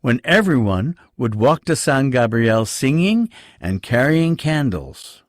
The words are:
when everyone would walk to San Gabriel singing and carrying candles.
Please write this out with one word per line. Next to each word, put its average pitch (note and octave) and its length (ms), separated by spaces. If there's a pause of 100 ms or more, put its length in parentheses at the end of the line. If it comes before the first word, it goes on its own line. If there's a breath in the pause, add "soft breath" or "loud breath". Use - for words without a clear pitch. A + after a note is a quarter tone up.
when A#2+ 240
everyone D3+ 720 (200 soft breath)
would A#2 180
walk B2 320
to E3 100
San C3+ 340
Gabriel A2+ 560
singing F3+ 600 (320 loud breath)
and F#2+ 220
carrying D#3 540
candles. B2+ 920